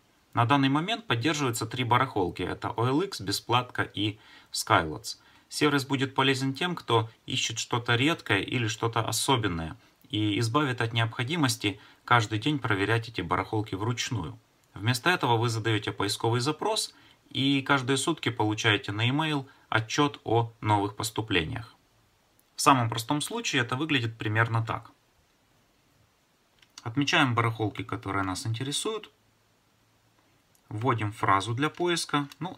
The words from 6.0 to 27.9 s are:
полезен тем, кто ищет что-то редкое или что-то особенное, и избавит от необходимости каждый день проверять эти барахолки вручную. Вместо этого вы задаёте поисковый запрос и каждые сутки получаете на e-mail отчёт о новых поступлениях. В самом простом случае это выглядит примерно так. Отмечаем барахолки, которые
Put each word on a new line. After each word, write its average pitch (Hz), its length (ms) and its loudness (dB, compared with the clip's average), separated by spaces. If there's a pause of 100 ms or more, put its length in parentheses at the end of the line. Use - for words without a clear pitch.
полезен 135 400 2
тем, 180 200 -2
кто 113 360 0 (160)
ищет - 320 -2
что-то 120 380 0
редкое 135 440 2
или 120 260 -2
что-то 113 400 -2
особенное, 101 680 0 (320)
и 107 300 0
избавит 120 420 0
от 113 140 -2
необходимости 120 840 0 (280)
каждый 113 320 4
день 147 200 0
проверять 113 520 0
эти - 100 -4
барахолки 95 540 -2
вручную. 107 640 -4 (340)
Вместо 123 380 0
этого 135 260 2
вы 117 140 2
задаёте 107 420 0
поисковый 113 480 0
запрос 175 540 -2 (340)
и 135 320 2
каждые 135 380 0
сутки 156 320 0
получаете 107 600 0
на 104 120 -2
e-mail 143 420 0 (240)
отчёт 143 560 0
о 113 260 2 (120)
новых 104 340 2
поступлениях. 95 800 -2 (800)
В - 60 -6
самом 127 280 6
простом 120 320 -2
случае 214 400 -2
это 120 120 -2
выглядит 131 440 -2
примерно 113 440 0
так. - 280 -6 (1900)
Отмечаем 139 520 2
барахолки, 113 480 0
которые 98 400 -4